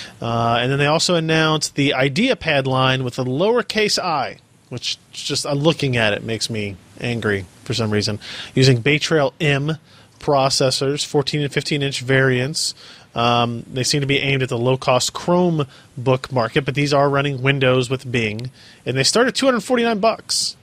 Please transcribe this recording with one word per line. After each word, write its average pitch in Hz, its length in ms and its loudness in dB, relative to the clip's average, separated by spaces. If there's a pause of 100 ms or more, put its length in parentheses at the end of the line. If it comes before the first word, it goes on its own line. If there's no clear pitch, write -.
(200)
Uh, 117 400 0
and 123 100 0
then 139 80 0
they 143 80 2
also 165 280 2
announced 160 600 0
the 139 220 2
IdeaPad 143 680 2
line 131 380 2
with 123 140 -6
a 131 60 -2
lowercase 208 800 0
i, 135 360 -4 (300)
which - 300 -8 (140)
just, - 340 -6
uh, 143 60 -4
looking 143 440 0
at 110 160 2
it - 100 -4
makes 113 280 -4
me 104 260 -6 (240)
angry 107 440 -2 (200)
for 120 100 -4
some 110 160 -2
reason, 104 280 0 (360)
using 131 260 4
Bay 147 180 2
Trail 147 420 0
M 147 380 0 (420)
processors, 135 840 0
fourteen 147 380 -2
and 139 100 -4
fifteen 143 300 -2
inch 139 180 -4
variants. 131 720 2 (400)
Um, 120 560 2
they 127 140 -4
seem 147 160 0
to 135 60 -4
be 139 140 2
aimed 139 220 0
at 123 60 -2
the 127 80 -4
low-cost 127 560 0
Chromebook 147 1200 0
market, 127 320 0
but 135 100 -4
these 143 200 0
are 139 160 4
running 139 320 0
Windows 131 480 2
with 127 200 -6
Bing, 117 400 -2 (360)
and 127 100 -4
they 135 80 0
start 240 220 2
at 240 80 -2
two 269 120 0
hundred 247 140 2
forty-nine 233 380 0
bucks - 640 -2